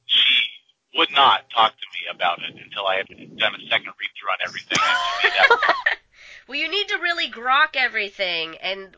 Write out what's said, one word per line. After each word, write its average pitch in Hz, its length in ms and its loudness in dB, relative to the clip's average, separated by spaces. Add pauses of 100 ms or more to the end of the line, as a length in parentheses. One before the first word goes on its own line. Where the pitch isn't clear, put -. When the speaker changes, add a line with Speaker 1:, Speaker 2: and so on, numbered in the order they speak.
Speaker 1:
she - 320 4 (560)
would 160 160 0
not 135 400 4
talk 110 220 4
to - 140 -16 (120)
me 85 160 -10
about 87 320 -2
it 73 160 -12
until 101 240 -8
I 95 120 2
had 95 100 -6
done 104 500 -4
a - 100 -16
second 98 220 -2
read-through 101 400 -10
on 92 160 -2
everything. 90 320 -4
And - 160 2 (240)
to 403 80 0
me, - 80 0
that - 400 4 (260)
Speaker 2:
<laughs> - 480 -20
Well, 277 120 -8
you 320 100 -4
need 403 200 -2
to 392 80 -2
really 339 300 -2
grok 262 460 0
everything, 196 880 -2
and 190 360 -8